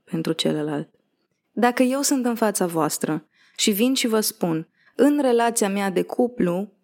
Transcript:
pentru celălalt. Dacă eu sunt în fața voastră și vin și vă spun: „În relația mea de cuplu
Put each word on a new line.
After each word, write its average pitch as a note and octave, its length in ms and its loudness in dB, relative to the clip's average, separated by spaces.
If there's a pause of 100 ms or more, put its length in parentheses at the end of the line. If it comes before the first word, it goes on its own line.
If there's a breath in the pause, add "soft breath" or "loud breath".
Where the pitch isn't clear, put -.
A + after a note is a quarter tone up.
pentru E3 280 -4
celălalt. D3+ 560 -2 (600)
Dacă A#3+ 320 2
eu C4 200 0
sunt C4+ 220 0
în A#3+ 100 0
fața G3+ 320 0
voastră D#3+ 600 -2 (280 soft breath)
și - 140 0
vin A#3 240 2
și B3+ 120 0
vă A3 140 2
spun: E3 480 -2 (260 soft breath)
„În D4 260 4
relația A#3 480 2
mea G3 220 -2
de F3+ 120 0
cuplu G3 800 -2